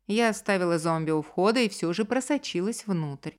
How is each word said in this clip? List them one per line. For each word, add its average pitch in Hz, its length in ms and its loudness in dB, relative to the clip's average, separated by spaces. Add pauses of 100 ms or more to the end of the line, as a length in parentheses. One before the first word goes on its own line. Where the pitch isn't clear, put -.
я 226 220 2
оставила 180 500 0
зомби 160 320 0
у 156 120 2
входа 214 380 2
и 220 100 2
всё 170 240 -2
же 214 100 0
просочилась 240 840 -2
внутрь. 160 520 -4